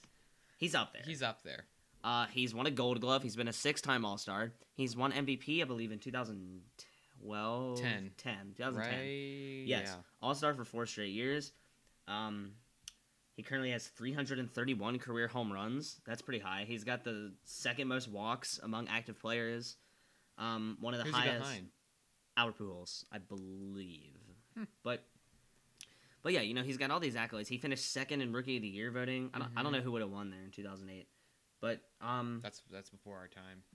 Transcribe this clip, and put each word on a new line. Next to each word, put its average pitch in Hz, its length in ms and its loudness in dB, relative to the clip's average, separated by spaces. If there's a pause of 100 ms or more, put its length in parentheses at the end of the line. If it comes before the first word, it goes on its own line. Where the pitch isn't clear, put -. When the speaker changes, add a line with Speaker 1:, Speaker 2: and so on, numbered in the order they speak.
(560)
Speaker 1:
He's 170 180 2
up 117 200 4
there. - 100 -10
Speaker 2:
He's 151 180 -2
up 117 200 0
there. - 240 -8 (380)
Speaker 1:
Uh, 120 220 6
he's 123 280 2
won 123 120 2
a 156 40 6
Gold 123 300 4
Glove. 131 240 6
He's 110 100 -2
been 117 140 2
a 117 40 0
six-time 135 520 4
All-Star. 104 480 0 (220)
He's 127 220 0
won 131 160 4
M 139 140 2
V 135 100 4
P, 151 240 2
I 165 40 4
believe, 113 260 0
in 107 80 -4
two 127 140 -6
thousand 101 480 -4 (600)
twelve. 117 600 0
Speaker 2:
Ten. 104 360 0
Speaker 1:
Ten, 101 400 -6
two 120 60 -6
thousand 123 200 0
ten. 117 100 2
Speaker 2:
Right, 139 760 -4
Speaker 1:
Yes. 110 220 2
Speaker 2:
yeah. 95 60 -4 (280)
Speaker 1:
All-Star 143 320 4
for 123 100 -4
four 117 220 -2
straight 104 260 -2
years. 135 380 0 (560)
Um, 104 460 -2 (800)
he 113 80 -10
currently 131 300 0
has 117 160 -2
three 123 240 -2
hundred 139 260 0
and 123 140 0
thirty-one 120 480 2
career 117 260 2
home 113 260 0
runs. 113 540 -2
That's 117 160 -4
pretty 123 160 -2
high. 98 300 -2
He's 113 160 -4
got 123 180 0
the 107 300 -4 (120)
second 131 440 0
most 127 200 2
walks 107 540 -2
among 113 240 -2
active 113 320 -2
players. 117 580 0 (640)
Um, 110 420 0
one 120 140 0
of 120 40 0
the 117 80 0
Speaker 2:
Who's 151 100 2
he 123 60 8
Speaker 1:
highest. 120 180 4
Speaker 2:
behind? 95 260 -4 (720)
Speaker 1:
Albert 117 220 4
Pujols, 90 520 -8
I 107 80 -8
believe. 95 960 -8 (420)
Speaker 2:
Hmm. 220 80 -6 (200)
Speaker 1:
But, 120 180 0 (1200)
but 170 120 4
yeah, 143 80 6
you 107 120 2
know, 127 80 2
he's 131 140 0
got 135 160 2
all 170 80 4
these 131 160 2
accolades. 113 320 0
He 123 100 0
finished 135 320 0
second 135 300 0
in 123 120 0
Rookie 127 240 0
of 117 60 0
the 107 60 -2
Year 107 240 -2
voting. 127 420 0
I 117 40 -2
don't, 135 180 -2
I 120 60 2
don't 143 100 2
Speaker 2:
Mm-hmm. - 60 -
Speaker 1:
know - 40 4
who 123 100 0
would 117 100 2
have 101 80 0
won 101 200 -4
there 95 140 -12
in 98 80 -12
two 101 100 -10
thousand 98 280 -8
eight. 92 180 -12 (500)
But, 113 220 0 (220)
um, 120 400 0
Speaker 2:
That's, 107 180 -8 (100)
that's 95 200 -12
before 101 260 -12
our 92 120 -12
time. 95 340 -16 (120)